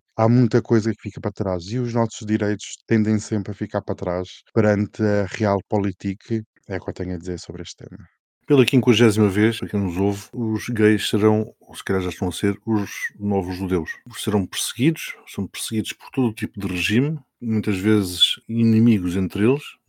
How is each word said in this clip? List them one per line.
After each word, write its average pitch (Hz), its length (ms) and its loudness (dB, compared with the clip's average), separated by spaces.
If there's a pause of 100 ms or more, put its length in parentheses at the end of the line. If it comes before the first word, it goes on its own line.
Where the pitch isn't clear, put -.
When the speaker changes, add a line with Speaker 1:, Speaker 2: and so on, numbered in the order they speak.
(160)
Speaker 1:
há 113 120 4
muita 120 320 4
coisa 113 300 2
que 104 100 -8
fica 101 200 -12
para 104 100 -6
trás 95 380 -6
e 117 100 -6
os 120 160 -6
nossos 113 320 -2
direitos 104 400 -2 (200)
tendem 110 320 2
sempre 104 340 -6
a - 20 -10
ficar 104 260 -6
para 98 140 -6
trás 90 340 -4 (240)
perante 107 500 2
a 104 280 2
realpolitik. 101 1120 -2 (260)
É 95 80 -6
o 87 40 -6
que - 100 -8
eu 87 40 -12
tenho 90 200 -6
a 87 40 -8
dizer 87 200 -8
sobre 87 240 -14
este - 140 -16
tema. - 280 -18 (400)
Speaker 2:
Pela 135 200 6
quinquagésima 110 640 4
vez, 107 300 2
para 92 100 -8
quem 101 120 -2
nos 90 160 -2
ouve, 101 260 0 (100)
os 113 360 -6
gays 107 400 2
serão, 107 520 2
ou - 140 -20
se - 80 -16
calhar 95 180 0
já 90 100 -2
estão 92 180 -4
a 87 40 -4
ser, 101 320 -2
os 104 260 0 (280)
novos 98 380 -2
judeus. 90 340 -2 (260)
Serão 101 300 0
perseguidos, - 720 -4 (100)
são - 220 -8
perseguidos - 440 -6
por - 180 -18
todo 127 180 0
o 107 40 -2
tipo - 280 -10
de 98 80 -4
regime, 107 500 0 (240)
muitas 110 340 0
vezes 95 720 2
inimigos 113 680 4
entre 98 280 0
eles, 139 200 2 (240)